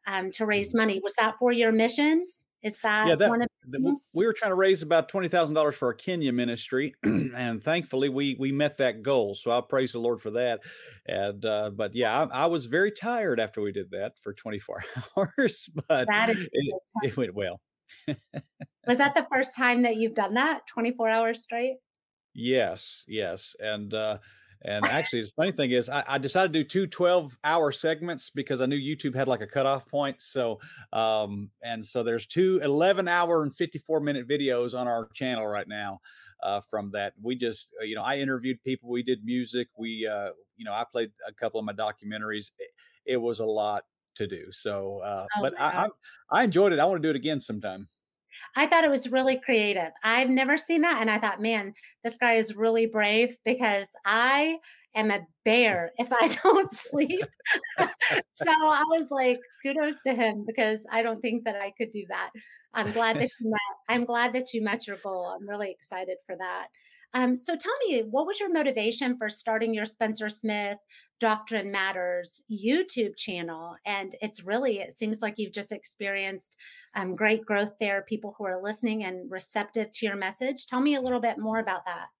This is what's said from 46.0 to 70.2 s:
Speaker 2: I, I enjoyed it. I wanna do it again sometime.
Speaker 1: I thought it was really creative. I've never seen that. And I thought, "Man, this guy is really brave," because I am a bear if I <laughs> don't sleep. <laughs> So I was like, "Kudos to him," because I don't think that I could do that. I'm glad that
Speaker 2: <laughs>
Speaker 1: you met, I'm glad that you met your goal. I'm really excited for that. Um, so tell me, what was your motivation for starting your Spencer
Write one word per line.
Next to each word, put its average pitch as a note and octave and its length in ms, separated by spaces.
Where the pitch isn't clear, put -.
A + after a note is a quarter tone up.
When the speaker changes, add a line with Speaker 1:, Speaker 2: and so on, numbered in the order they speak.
Speaker 2:
I, F#3+ 100
I B3+ 40
enjoyed F#3+ 280
it. D3+ 60
I D3+ 80
wanna F#3 140
do D#3 100
it C#3+ 60
again C#3 240
sometime. G2 480
Speaker 1:
I D4 100
thought E4 180
it D4 60
was B3+ 220
really C4 280
creative. G3+ 520
I've A#3+ 260
never C4 280
seen D#4+ 260
that. D#4+ 180
And A3 80
I G#3+ 100
thought, G#3 220
"Man, G#3+ 320
this A3+ 160
guy A#3 160
is A3 220
really A3+ 280
brave," A3+ 600
because A3 440
I C#4 540
am G#3+ 180
a G3 80
bear G#3+ 540
if B3 120
I B3+ 180
<laughs> - 140
don't F#4+ 300
sleep. D#4 520
<laughs> - 100
So - 160
I D4+ 380
was E4 240
like, B3+ 260
"Kudos D4 400
to C4 100
him," A3 300
because A3 460
I A3+ 120
don't A3+ 180
think A#3 240
that G#3 120
I G3+ 220
could A3+ 140
do G3+ 160
that. F#3 220
I'm G#3+ 160
glad A3+ 260
that B3+ 180
Speaker 2:
<laughs> - 60
Speaker 1:
you A3 100
met, G#3 100
I'm A#3+ 160
glad A#3+ 280
that B3+ 200
you A3+ 100
met G#3+ 260
your G3 80
goal. F#3 300
I'm F#3+ 220
really G3+ 220
excited F#3 460
for F3+ 100
that. F3+ 320
Um, B3+ 220
so E4+ 200
tell F#4 160
me, C#4 140
what A3+ 260
was G4 140
your F#4+ 120
motivation B3 640
for G#3+ 120
starting A3 440
your G#3+ 140
Spencer G#3+ 420